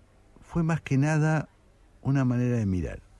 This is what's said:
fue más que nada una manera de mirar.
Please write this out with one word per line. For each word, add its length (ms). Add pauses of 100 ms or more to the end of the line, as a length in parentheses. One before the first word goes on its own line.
(420)
fue 220
más 180
que 160
nada 520 (520)
una 240
manera 320
de 80
mirar. 360 (180)